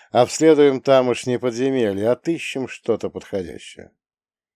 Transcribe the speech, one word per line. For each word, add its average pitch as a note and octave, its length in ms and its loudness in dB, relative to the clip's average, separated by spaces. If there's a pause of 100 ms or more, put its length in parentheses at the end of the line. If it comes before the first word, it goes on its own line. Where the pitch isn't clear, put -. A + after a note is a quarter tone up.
(120)
«обследуем C#3 680 4
тамошние B2+ 600 0
подземелья, A#2+ 720 -2
отыщем C3+ 560 -6
что-то - 420 -6
подходящее». - 840 -12 (640)